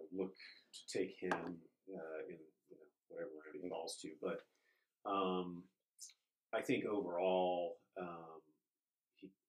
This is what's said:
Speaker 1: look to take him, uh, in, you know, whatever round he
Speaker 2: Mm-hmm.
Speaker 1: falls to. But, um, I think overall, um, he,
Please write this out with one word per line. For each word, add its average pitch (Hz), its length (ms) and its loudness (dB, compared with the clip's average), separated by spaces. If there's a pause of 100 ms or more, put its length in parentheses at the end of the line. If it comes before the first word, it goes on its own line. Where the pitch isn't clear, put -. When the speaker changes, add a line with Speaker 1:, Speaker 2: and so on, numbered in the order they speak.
(120)
Speaker 1:
look 95 240 0
to - 640 -8
take - 200 0
him, 90 140 2
uh, 85 960 -6
in, 85 80 -8 (320)
you 87 80 -20
know, 78 120 -20 (200)
whatever 82 220 -6 (100)
round 78 140 -16
he 76 60 -6
Speaker 2:
Mm-hmm. 87 100 -4
Speaker 1:
falls 82 320 -4
to. 82 80 -6 (100)
But, 90 200 -2 (680)
um, 92 560 2 (880)
I 110 60 4
think - 240 2
overall, 90 920 4 (240)
um, 82 400 -8 (760)
he, 95 140 -14 (180)